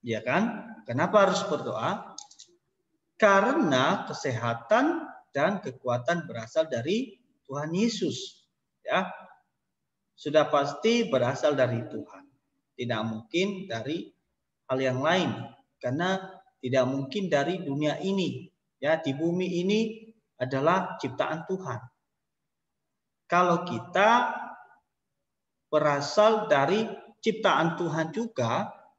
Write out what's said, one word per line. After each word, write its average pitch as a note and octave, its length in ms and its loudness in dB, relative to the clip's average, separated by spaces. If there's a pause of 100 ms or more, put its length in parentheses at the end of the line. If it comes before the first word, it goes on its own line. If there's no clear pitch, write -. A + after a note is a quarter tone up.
Ya A2 160 -4
kan? F3 540 -2 (100)
Kenapa F#3 440 4
harus F#3 160 0
berdoa? C3+ 680 -4 (1040)
Karena G3 920 4
kesehatan D3+ 1000 -2 (240)
dan F3 320 0
kekuatan B2+ 640 -4
berasal A#2 400 -4
dari D#3+ 480 -4 (320)
Tuhan D3+ 240 -6
Yesus. F#3+ 720 -2 (400)
Ya. F#3 240 0 (1120)
Sudah D3 340 2
pasti G#3 560 2
berasal C3+ 480 2
dari A#2 320 2
Tuhan. - 360 -14 (520)
Tidak A#2 300 -4
mungkin F3+ 640 -4
dari B2+ 400 -8 (580)
hal C3 140 0
yang B2+ 180 0
lain. D#3+ 320 2 (480)
Karena E3+ 380 -2 (420)
tidak B2+ 300 2
mungkin C#3 400 -4
dari D#3 320 0
dunia D3+ 420 -2
ini. F#3 480 -2 (300)
Ya, D3 160 2
di C#3 160 -2
bumi E3+ 480 -2
ini A3 480 -2 (320)
adalah D3 560 0
ciptaan D#3 480 -4
Tuhan. F#3 360 -6 (1500)
Kalau F3 340 4
kita A3 680 2 (1400)
berasal D3+ 800 4
dari D#3 320 4 (400)
ciptaan E3 560 2
Tuhan D#3+ 320 -2
juga F3+ 640 -2 (260)